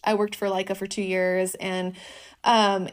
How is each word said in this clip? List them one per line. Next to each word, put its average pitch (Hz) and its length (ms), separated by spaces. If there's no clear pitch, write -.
I 220 100
worked 208 220
for 202 120
Leica 190 300
for 196 80
two 196 160
years, 185 540
and, 185 400
um, 202 500